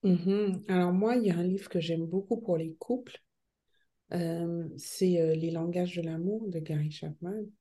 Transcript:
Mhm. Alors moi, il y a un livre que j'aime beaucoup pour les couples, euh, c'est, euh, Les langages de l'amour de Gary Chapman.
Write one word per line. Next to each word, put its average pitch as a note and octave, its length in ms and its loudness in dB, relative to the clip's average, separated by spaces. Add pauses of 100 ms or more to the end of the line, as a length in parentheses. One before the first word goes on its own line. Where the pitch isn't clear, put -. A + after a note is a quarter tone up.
Mhm. F#3+ 640 4
Alors F3+ 240 4
moi, G#3+ 240 4
il A#3+ 120 4
y F#3 40 4
a E3+ 60 2
un F3 60 0
livre F#3 260 0
que F3+ 100 0
j'aime E3 260 -2
beaucoup G3 320 -2
pour F3+ 200 0
les D#3+ 160 -4
couples, - 500 -6 (880)
euh, E3+ 540 -2 (100)
c'est, F3+ 440 2
euh, D#3+ 140 4
Les E3 160 -2
langages F3 440 -2
de E3+ 60 -4
l'amour F3 480 -4
de E3+ 100 -4
Gary D#3 320 -2
Chapman. F3 540 -8 (160)